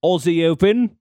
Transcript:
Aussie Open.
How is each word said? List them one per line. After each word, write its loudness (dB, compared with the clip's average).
Aussie 0
Open. 0